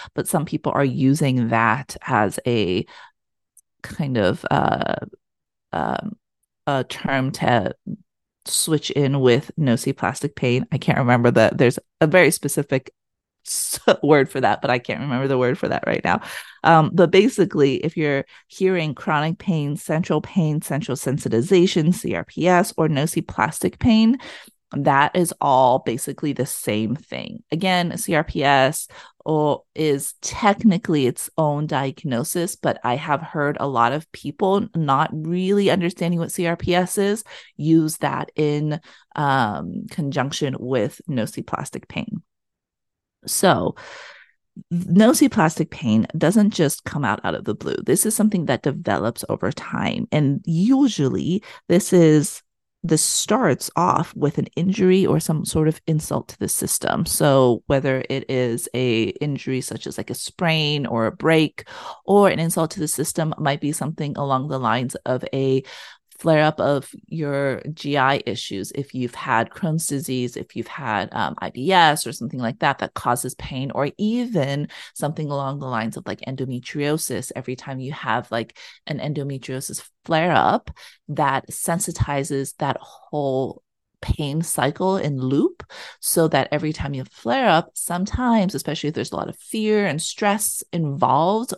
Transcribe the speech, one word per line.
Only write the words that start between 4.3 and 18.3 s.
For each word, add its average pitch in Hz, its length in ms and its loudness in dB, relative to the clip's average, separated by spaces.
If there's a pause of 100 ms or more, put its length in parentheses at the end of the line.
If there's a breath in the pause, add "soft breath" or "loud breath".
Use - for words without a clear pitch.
uh, - 440 2 (760)
um, - 460 -6 (500)
a 139 160 0
term 135 480 -2
to 120 420 0 (720)
switch - 460 -2
in 139 300 2
with 127 360 4
nociplastic 135 800 0
pain. 127 360 0
I 143 60 0
can't 143 220 0
remember 123 320 4
the, 110 220 6
there's 127 260 4 (220)
a - 60 6
very 165 240 6
specific - 600 -4 (540)
s-, - 340 -6 (120)
<laughs> - 120 0
word 143 260 6
for 131 120 -4
that, 107 200 2
but - 80 0
I 123 100 0
can't 120 200 -6
remember 135 280 -2
the 135 100 2
word 123 200 2
for - 120 -4
that - 160 -2
right - 180 -2
now. - 180 2 (420 loud breath)
Um, 160 300 6
but 170 180 6
basically, 190 640 4 (100)
if 165 120 -6
you're 143 280 0 (220 loud breath)